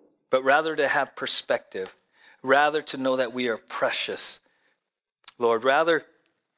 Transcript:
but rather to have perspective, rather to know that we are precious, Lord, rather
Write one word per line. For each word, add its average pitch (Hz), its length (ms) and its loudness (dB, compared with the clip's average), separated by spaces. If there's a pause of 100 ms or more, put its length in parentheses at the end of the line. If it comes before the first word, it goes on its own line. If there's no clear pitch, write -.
(300)
but 131 140 0
rather 156 320 2
to 147 120 0
have 139 280 -2
perspective, - 800 -6 (460)
rather 147 400 2
to 139 160 -8
know 131 180 0
that 127 160 0
we 123 160 -4
are 113 100 -2
precious, - 800 -6 (1000)
Lord, 117 260 0
rather 151 400 2 (540)